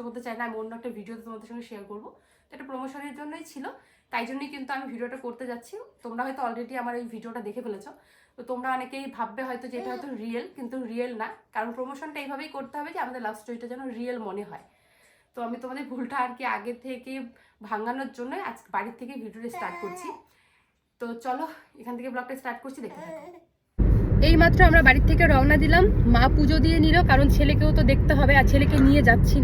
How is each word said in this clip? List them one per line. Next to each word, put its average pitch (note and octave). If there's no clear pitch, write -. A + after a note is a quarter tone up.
করতে A#3+
চাই A#3
না, A#3+
আমি A3+
অন্য A3
একটা B3
ভিডিওতে G#3+
তোমাদের A3
সঙ্গে A#3
শেয়ার G3+
করবো। A3
তো -
এটা C4+
প্রমোশনের C4+
জন্যই D#4
ছিল, C#4
তাই A#3
জন্যই C#4
কিন্তু C4
আমি C4+
ভিডিওটা A#3+
করতে A#3+
যাচ্ছি। A#3+
তোমরা A#3
হয়তো C4+
already A#3
আমার A#3+
এই A#3+
ভিডিওটা A3+
দেখে G#3+
ফেলেছো, G#3
তো B3+
তোমরা B3+
অনেকেই C4+
ভাববে A3
হয়তো B3
যে B3
এটা B3
হয়তো C#4+
রিয়েল, A#3
কিন্তু B3
রিয়েল B3
না, A#3
কারণ A3+
প্রমোশনটা C#4
এইভাবেই C#4+
করতে C4
হবে D4
যে F4+
আমাদের B3+
লাভ A3
স্টোরিটা A#3+
যেন B3
রিয়েল B3
মনে G3+
হয়। -
তো B3+
আমি A#3+
তোমাদের B3+
ভুলটা B3+
আর B3
কি C4
আগে G#3+
থেকে C4
ভাঙানোর A#3
জন্য B3
আজ -
বাড়ির A3+
থেকে B3+
ভিডিওটা A3+
স্টার্ট F3+
করছি। F3+
তো A#3+
চলো C4
এখান A#3+
থেকে B3
ব্লগটা B3+
স্টার্ট A#3
করছি, C4+
দেখতে -
থাকো। D#4+
এইমাত্র E4+
আমরা E4
বাড়ির -
থেকে -
রওনা C#4+
দিলাম, E4
মা A#3+
পুজো D4+
দিয়ে E4
নিল, D#4+
কারণ C4+
ছেলেকেও -
তো -
দেখতে -
হবে। C4+
আর B3+
ছেলেকে C4+
নিয়ে C#4
যাচ্ছি A#3